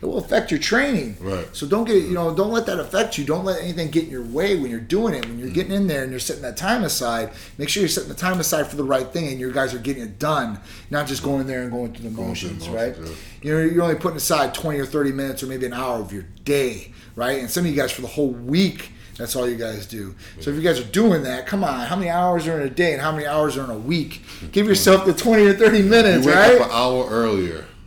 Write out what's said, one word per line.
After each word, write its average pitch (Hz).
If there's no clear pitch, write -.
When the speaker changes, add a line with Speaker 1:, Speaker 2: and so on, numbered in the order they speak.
Speaker 1:
it -
will -
affect -
your 147
training. 214
Speaker 2:
Right. 92
Speaker 1:
So -
don't 208
get, 202
you 170
know, 170
don't 196
let 226
that 175
affect 220
you. 143
Don't 160
let 185
anything 165
get 160
in -
your 131
way 170
when 131
you're 113
doing 196
it. 123
When 117
you're 127
Speaker 2:
Mm. -
Speaker 1:
getting 190
in 196
there 143
and 131
you're 127
setting -
that 120
time 220
aside, 117
make 143
sure 208
you're 185
setting 147
the 143
time 180
aside 151
for -
the 143
right 131
thing 160
and 131
your 127
guys 131
are 123
getting 127
it 98
done, 135
not 147
just 135
going 139
there 127
and 123
going 117
through 113
the 110
Speaker 2:
Going 92
through 87
the -
Speaker 1:
motions, 82
Speaker 2:
motions, 110
Speaker 1:
right? 113
Speaker 2:
yeah. 80
Speaker 1:
You're, 156
you're 170
only 165
putting 160
aside 143
twenty 151
or 135
thirty 139
minutes 135
or -
maybe 131
an 120
hour 123
of 92
your 95
day, 131
right? 127
And 123
some 175
of 170
you 139
guys 127
for -
the 123
whole 147
week, 139
that's 120
all 123
you 120
guys 110
do. 98
So 107
Speaker 2:
Yeah. 143
Speaker 1:
if 160
you 175
guys 139
are 120
doing 185
that, 127
come 196
on, 131
how 170
many 185
hours 175
are 165
in 151
a 139
day 165
and 135
how 156
many 147
hours 147
are 135
in 123
a 110
week? 143
Give 202
yourself 190
the 190
twenty 226
or 196
thirty 214
minutes, 202
Speaker 2:
You 147
wake 175
Speaker 1:
right? 233
Speaker 2:
up -
an -
hour 127
earlier. 95